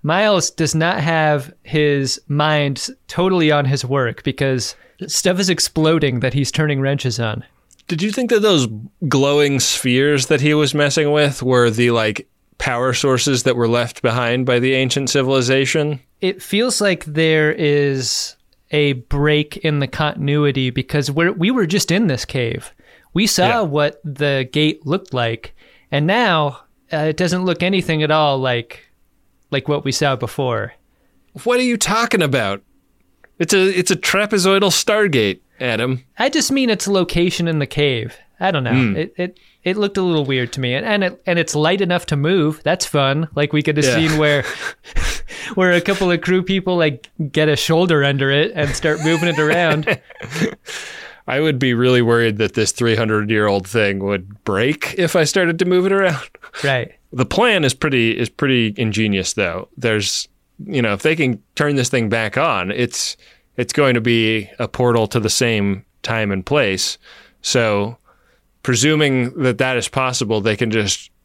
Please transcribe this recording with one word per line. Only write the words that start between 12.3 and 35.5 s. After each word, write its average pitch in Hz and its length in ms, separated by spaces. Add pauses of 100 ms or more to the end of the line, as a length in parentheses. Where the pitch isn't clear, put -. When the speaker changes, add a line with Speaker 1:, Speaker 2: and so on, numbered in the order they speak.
Speaker 2:
power 123 380
sources 131 480
that 127 120
were 120 120
left 120 340
behind 123 460
by 123 100
the 131 160
ancient 131 380
civilization? 135 880 (200)
Speaker 1:
It 185 220
feels 226 400
like 190 240
there 156 460
is 143 840 (360)
a 147 220
break 147 640
in 147 240
the 135 60
continuity 143 840
because 139 400
we're, 170 220
we 185 180
were 226 160
just 165 240
in 202 160
this 127 180
cave. - 480 (400)
We 208 140
saw 180 200
Speaker 2:
Yeah. 233 140
Speaker 1:
what 147 420
the 139 480
gate 156 360
looked 170 260
like, 117 400 (380)
and 147 160
now, 175 540 (300)
uh, 160 60 (120)
it 156 80
doesn't 180 280
look 175 160
anything 175 400
at 151 80
all 151 300
like, 123 440 (680)
like 139 160
what 147 180
we 135 60
saw 139 240
before. 113 580 (680)
Speaker 2:
What 247 160
are 254 40
you 240 140
talking 214 460
about? 113 400 (760)
It's 170 160
a, 190 140 (100)
it's 185 140
a 180 40
trapezoidal 196 760
Stargate, 160 680 (180)